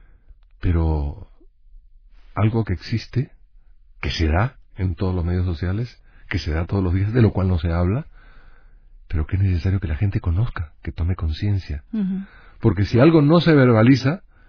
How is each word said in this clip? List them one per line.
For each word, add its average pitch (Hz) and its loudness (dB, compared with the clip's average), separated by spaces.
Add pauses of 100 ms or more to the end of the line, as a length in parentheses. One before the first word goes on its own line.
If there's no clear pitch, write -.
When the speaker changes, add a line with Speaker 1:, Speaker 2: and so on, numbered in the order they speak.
(600)
Speaker 1:
Pero 80 -2 (1040)
algo 110 0
que 101 -6
existe, - -6 (680)
que - -4
se 80 -2
da 92 0 (200)
en 92 -4
todos 92 -4
los 90 -4
medios 90 -2
sociales, 92 -6 (260)
que - -4
se - -6
da 80 -2
todos 98 -2
los 90 0
días, 101 -2
de 127 4
lo 104 6
cual 95 0
no 90 0
se 85 -2
habla, 90 -2 (1000)
pero 78 -2
que - -4
es 95 -2
necesario 95 0
que 78 -6
la 73 -4
gente 101 -2
conozca, 90 -4 (100)
que 82 -10
tome 87 -4
conciencia. 87 -4
Speaker 2:
Ujú. 190 -4 (400)
Speaker 1:
Porque 104 2
si 117 2
algo 160 6
no 160 4
se 165 4
verbaliza, 127 4 (260)